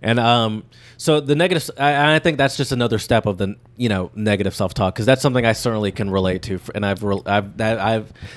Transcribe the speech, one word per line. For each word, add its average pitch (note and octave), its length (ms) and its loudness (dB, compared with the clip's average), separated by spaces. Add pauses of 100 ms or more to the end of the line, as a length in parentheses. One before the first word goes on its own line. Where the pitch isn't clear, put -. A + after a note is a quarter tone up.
And, A#2 180 0
um, A2+ 440 2 (320)
so D3+ 240 2
the C#3 140 0
negative, E3+ 360 2
s-, - 80 -12
I, C#3+ 380 4
I - 20 4
think D#3 200 0
that's C3+ 180 0
just C3+ 160 -4
another A#2+ 260 0
step A2 280 0
of G2 120 -2
the, G2 180 -4 (200)
you A#2+ 120 0
know, F#2+ 260 -2
negative G2+ 400 0
self-talk, F#2 400 0
'cause A2 120 -6
that's C3 160 4
something B2+ 240 2
I A2+ 60 4
certainly G#2+ 400 -2
can G2+ 180 -4
relate F#2 320 0
to, G2 140 -6
f-, - 180 -12
and G#2 120 -4
I've, G2 160 -2
re-, G2+ 240 -2
I've, G2+ 300 0
that, A2 240 -2
I've, A2 320 -2 (240)